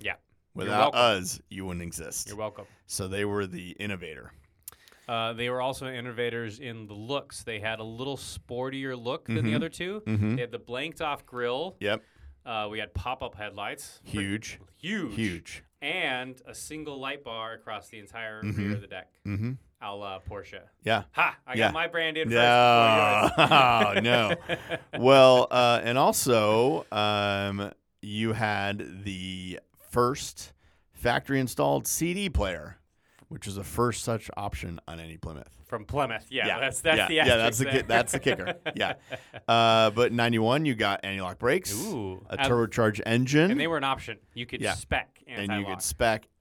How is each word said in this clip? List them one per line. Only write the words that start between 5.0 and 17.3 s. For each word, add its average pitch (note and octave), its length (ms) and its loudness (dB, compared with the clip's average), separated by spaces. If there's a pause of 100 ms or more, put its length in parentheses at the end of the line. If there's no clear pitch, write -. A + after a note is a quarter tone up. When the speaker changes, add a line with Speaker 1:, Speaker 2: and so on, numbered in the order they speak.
Speaker 1:
Uh, A2+ 240 -4
they A#2+ 180 -4
were B2+ 100 -2
also C3 280 -4
innovators A#2+ 720 -6
in A2+ 260 -12
the G2+ 80 -16
looks. A#2 480 -8
They A2+ 180 -8
had A2 200 -4
a A2 40 -10
little B2 320 -8
sportier C3 840 -10
look B2+ 260 -8
than A#2 100 -2
the G#2 60 0
Speaker 2:
Mm-hmm. A2 140 0
Speaker 1:
other D#3+ 120 -4
two. F#3+ 380 -10
Speaker 2:
Mm-hmm. G#2+ 300 0
Speaker 1:
They B2+ 60 -4
had A#2+ 100 -8
the A#2+ 80 -10
blanked C#3 420 -10
off C#3+ 240 -6
grille. B2+ 540 -6
Speaker 2:
Yep. G2+ 220 0 (440)
Speaker 1:
Uh, A2 240 -6
we G#2+ 80 -8
had G#2+ 160 -10
pop-up B2+ 400 -8
headlights. G#2 680 -12
Speaker 2:
Huge. G#2 560 -6 (160)
Speaker 1:
Huge. E3 380 -8
Speaker 2:
Huge. F#2+ 500 -6 (160)
Speaker 1:
And C3+ 680 -6
a A#2 80 -18
single D3+ 460 -12
light C#3 240 -8
bar A2+ 300 -10